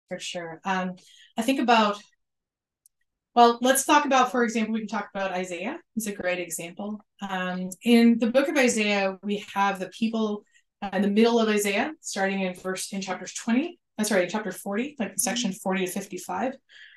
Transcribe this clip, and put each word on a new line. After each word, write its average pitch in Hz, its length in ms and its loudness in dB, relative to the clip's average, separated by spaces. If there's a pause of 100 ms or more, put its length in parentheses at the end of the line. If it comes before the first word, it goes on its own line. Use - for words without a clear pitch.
Scripture. 170 580 -10
Um, 185 300 -2 (420)
I 233 60 0
think 269 180 0
about, 220 400 4 (1300)
well, 240 260 6
let's 262 240 2
talk 294 200 4
about, 254 260 2
for 247 120 0
example, 220 300 -2
we 220 60 -2
can 208 80 -6
talk 196 260 -6
about 196 180 -4
Isaiah. 180 460 -6 (180)
It's 214 120 -4
a 202 40 -4
great 180 280 -4
example. 180 680 -10 (160)
Um, 185 480 -6 (140)
in 233 340 6
the 233 140 2
book 269 180 4
of 311 80 0
Isaiah, 208 640 2
we 208 320 -4
have 196 240 0
the 180 120 -8
people, 220 540 -2 (380)
uh, 196 100 -8
in 190 100 0
the 202 80 2
middle 233 300 6
of 220 80 4
Isaiah, 208 440 0 (100)
starting 196 400 -2
in 180 140 -2
verse, - 360 -6
in 196 100 -6
chapters 185 320 -8
twenty, 254 460 -2 (180)
I'm 214 60 -2
sorry, 208 200 2
in 180 60 -2
chapter 202 220 -4
forty, 214 480 -6
like 190 180 -6
section 196 360 -2
forty 185 320 -2
to 180 60 -4
fifty-five. 190 680 -6 (400)